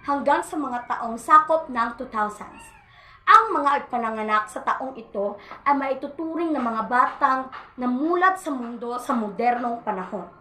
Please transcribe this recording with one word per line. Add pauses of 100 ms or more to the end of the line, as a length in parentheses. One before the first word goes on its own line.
hanggang
sa
mga
taong
sakop
ng
two
thousands. (640)
Ang
mga
ipinanganak
sa
taong
ito (260)
ay
maituturing
na
mga
batang (300)
namulat
sa
mundo
sa
modernong
panahon. (120)